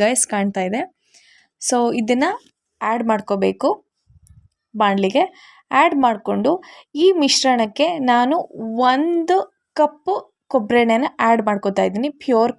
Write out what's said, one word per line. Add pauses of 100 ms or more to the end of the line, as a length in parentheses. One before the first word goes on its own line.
ಗೈಸ್
ಕಾಣ್ತಾ
ಇದೆ. (840)
So (220)
ಇದನ್ನು (560)
ಆ್ಯಡ್
ಮಾಡ್ಕೋಬೇಕು (1120)
ಬಾಣಲಿಗೆ. (540)
ಆ್ಯಡ್ (100)
ಮಾಡಿಕೊಂಡು (520)
ಈ (160)
ಮಿಶ್ರಣಕ್ಕೆ (240)
ನಾನು (560)
ಒಂದು (420)
ಕಪ್ಪು (380)
ಕೊಬ್ಬರೆಣ್ಣೆನ (220)
ಆ್ಯಡ್
ಮಾಡ್ಕೊತಾ
ಇದ್ದೀನಿ, (120)
ಪ್ಯೂರ್